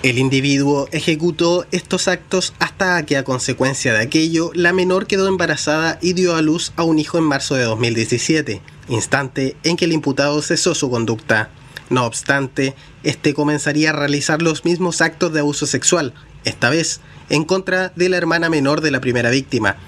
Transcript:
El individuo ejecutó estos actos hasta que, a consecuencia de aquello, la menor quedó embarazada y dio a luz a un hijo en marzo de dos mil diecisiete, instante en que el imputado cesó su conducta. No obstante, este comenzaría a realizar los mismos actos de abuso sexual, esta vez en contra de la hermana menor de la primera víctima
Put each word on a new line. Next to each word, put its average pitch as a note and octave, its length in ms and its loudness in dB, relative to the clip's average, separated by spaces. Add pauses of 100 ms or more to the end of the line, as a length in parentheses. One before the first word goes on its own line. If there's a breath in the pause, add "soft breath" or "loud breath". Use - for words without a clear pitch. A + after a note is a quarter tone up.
El B2 140 2
individuo C#3 720 2
ejecutó E3+ 800 0
estos - 360 -2
actos F3+ 500 -2
hasta F3 480 0
que, D3 120 0
a C3+ 60 -2
consecuencia C3 680 0
de G#2+ 80 2
aquello, D#3+ 540 0
la F3 180 2
menor F#3 320 2
quedó F#3+ 220 0
embarazada D#3+ 720 0
y F3 120 2
dio F3 220 2
a D#3+ 60 2
luz D#3 340 0
a E3+ 80 0
un E3 140 2
hijo D#3 220 0
en E3 40 2
marzo C#3+ 300 0
de B2+ 120 2
dos A2 140 -2
mil A#2+ 140 2
diecisiete, A#2 720 0 (260)
instante C3+ 760 -2
en E3 140 0
que F3+ 80 0
el E3+ 60 2
imputado C#3+ 500 0
cesó E3 320 0
su C#3 160 -2
conducta. A2+ 600 0 (400 loud breath)
No B2+ 140 2
obstante, C3+ 680 -2 (300 loud breath)
este D3 320 -2
comenzaría D3+ 560 0
a - 20 0
realizar D3 480 0
los D#3+ 240 -2
mismos E3+ 360 0
actos E3 320 0
de D#3 80 2
abuso D3 260 -2
sexual, C#3 480 0 (300 loud breath)
esta A#2+ 260 0
vez D#3 280 -2 (300 loud breath)
en D3 160 2
contra F#3 440 0
de F3+ 200 0
la F#3 80 0
hermana E3 320 0
menor C#3+ 320 2
de D#3 80 0
la C3+ 120 0
primera A#2+ 280 0
víctima A#2+ 460 0 (120)